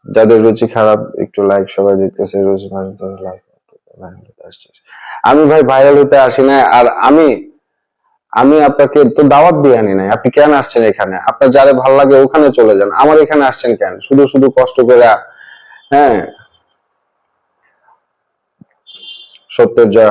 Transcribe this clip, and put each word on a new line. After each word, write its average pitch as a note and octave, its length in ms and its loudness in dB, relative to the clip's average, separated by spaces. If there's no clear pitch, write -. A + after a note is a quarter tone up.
যাদের A2 300 2
রুচি A2+ 300 0
খারাপ, G#2+ 260 0
একটু - 180 -10
লাইক, G2+ 240 -2
সবাই G3 200 0
দেখতেছে, F#3+ 460 -6
রুচি G2 300 -6
খারাপ F#2+ 280 -12
তো F#2+ 60 -14
লাইক। F#2 160 -18
আমি C#3+ 280 2
ভাই D#3 120 4
ভাইরাল C3+ 360 2
হতে C#3+ 200 2
আসি C3 240 0
না, C3+ 140 2
আর A#2+ 80 4
আমি, D#3 180 2
আমি C3+ 240 2
আপনাকে C#3+ 300 -2
তো D3+ 60 0
দাওয়াত D3 320 2
দিয়ে C#3+ 240 2
আনি G#2+ 160 -4
নাই। F#2+ 220 -4
আপনি - 140 -8
কেন D3 220 2
আসছেন C3 300 -2
এখানে? G2 340 -4
আপনার B2 340 -4
যারে C3+ 220 2
ভাল C3 240 0
লাগে C#3 280 2
ওখানে D3 240 0
চলে A2 200 2
যান, G2+ 140 -2
আমার D3 260 0
এখানে D3+ 320 0
আসছেন A#2+ 260 -6
কেন F#2 180 -8
শুধু C#3 160 0
শুধু C3+ 180 0
কষ্ট B2+ 300 -2
করে? A#2+ 260 4
হ্যাঁ, C#3 260 0
সত্যের A#2 400 0
জয় A2 200 2